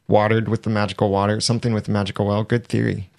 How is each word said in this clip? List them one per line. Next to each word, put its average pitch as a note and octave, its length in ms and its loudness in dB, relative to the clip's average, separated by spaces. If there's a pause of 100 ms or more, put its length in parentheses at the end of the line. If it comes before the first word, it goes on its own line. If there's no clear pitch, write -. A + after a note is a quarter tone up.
Watered G#2+ 400 2
with A2 160 -2
the G#2+ 60 -2
magical G#2 420 0
water, G2+ 300 0
something A#2 320 -2
with G#2 120 -2
the - 60 -4
magical G2+ 360 -2
well. G#2 180 0
Good A#2+ 200 -2
theory, G#2 540 -2